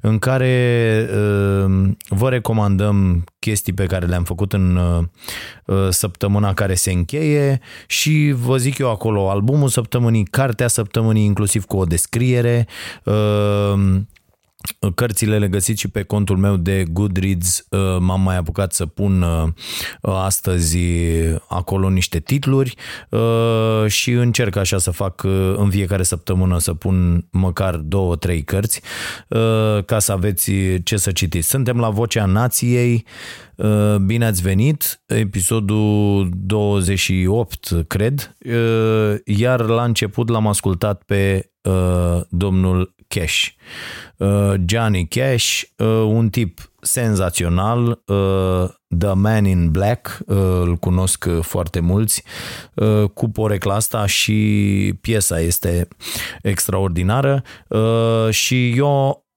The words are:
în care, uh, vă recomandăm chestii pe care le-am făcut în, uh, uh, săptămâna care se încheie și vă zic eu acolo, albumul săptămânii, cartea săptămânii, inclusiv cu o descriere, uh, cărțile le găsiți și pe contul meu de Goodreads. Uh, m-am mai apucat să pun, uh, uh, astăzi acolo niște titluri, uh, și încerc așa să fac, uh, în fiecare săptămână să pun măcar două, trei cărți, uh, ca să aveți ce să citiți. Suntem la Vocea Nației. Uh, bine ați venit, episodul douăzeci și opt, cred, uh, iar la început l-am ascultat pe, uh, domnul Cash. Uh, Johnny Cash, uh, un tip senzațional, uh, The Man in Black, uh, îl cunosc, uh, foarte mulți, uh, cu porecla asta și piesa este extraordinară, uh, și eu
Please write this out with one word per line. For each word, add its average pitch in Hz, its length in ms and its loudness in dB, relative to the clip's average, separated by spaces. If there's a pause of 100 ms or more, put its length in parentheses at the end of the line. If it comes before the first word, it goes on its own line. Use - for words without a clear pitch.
în 110 180 2
care, 123 960 2
uh, 98 720 2 (200)
vă 101 200 0
recomandăm 101 960 2 (140)
chestii 104 340 -2
pe 95 140 -2
care 90 200 -2
le-am 87 180 0
făcut 92 280 -4
în, 92 240 2
uh, 87 280 2 (640)
uh, 98 240 0
săptămâna 101 640 0
care 95 200 -2
se 92 180 -2
încheie 139 680 0 (260)
și 151 480 0
vă 123 220 0
zic 131 220 -2
eu 131 120 0
acolo, 104 400 0
albumul 131 380 2
săptămânii, 117 560 0
cartea 123 440 0
săptămânii, 110 560 0
inclusiv 104 400 0
cu - 120 -4
o 95 80 2
descriere, 120 800 0 (380)
uh, 101 920 2 (1000)
cărțile 107 440 0
le 101 100 2
găsiți 101 320 -2
și 101 80 -4
pe 101 140 -4
contul 101 340 0
meu 98 200 2
de 95 340 0
Goodreads. 92 800 -2
Uh, 95 280 0
m-am 92 220 2
mai 92 160 2
apucat 90 360 -2
să 85 140 -4
pun, 98 360 0
uh, 80 260 2 (520)
uh, 95 140 -2
astăzi 90 640 -2 (680)
acolo 95 400 -2
niște 92 300 0
titluri, 135 560 0 (340)
uh, 113 760 0
și - 240 -2
încerc 120 460 2
așa 98 220 0
să 90 120 -2
fac, 95 340 -6
uh, 95 320 2
în 101 140 2
fiecare 95 320 0
săptămână 92 560 0
să 87 160 -2
pun 87 560 0
măcar 92 460 0
două, 87 400 -2
trei 85 260 -2
cărți, 98 380 -4 (480)
uh, 110 560 0
ca 113 140 -2
să 104 140 -2
aveți 98 400 -2 (320)
ce 110 120 -2
să 98 140 -2
citiți. 85 380 -2
Suntem 123 300 0
la 117 120 0
Vocea 110 340 0
Nației. 120 800 2 (520)
Uh, 104 400 2
bine 107 280 2
ați 98 180 0
venit, 107 640 0
episodul 104 1300 0
douăzeci 98 640 0
și 92 300 0
opt, 95 580 -2
cred, 131 500 -2 (100)
uh, 110 680 2 (100)
iar 117 360 0
la 117 240 2
început 117 440 -2
l-am 110 180 0
ascultat 98 560 -2
pe, 98 480 0 (120)
uh, 90 640 2
domnul 92 680 0 (140)
Cash. - 380 -2 (680)
Uh, 101 380 2 (120)
Johnny 104 400 0
Cash, 127 560 -2 (140)
uh, 110 100 0
un 110 420 2
tip 101 420 -4 (100)
senzațional, 104 1300 0
uh, 95 640 0 (300)
The 98 140 2
Man 104 320 2
in 87 260 4
Black, 98 560 -2
uh, 104 100 0
îl 90 400 2
cunosc, 92 520 0
uh, 82 140 0
foarte 87 380 -4
mulți, 98 420 0 (520)
uh, 107 400 2
cu 120 140 -2
porecla 104 460 -2
asta 110 320 -2
și 101 960 2
piesa 98 400 -2
este 85 480 -2 (540)
extraordinară, 98 1000 0 (260)
uh, 113 600 2
și 123 460 0
eu 139 480 0 (120)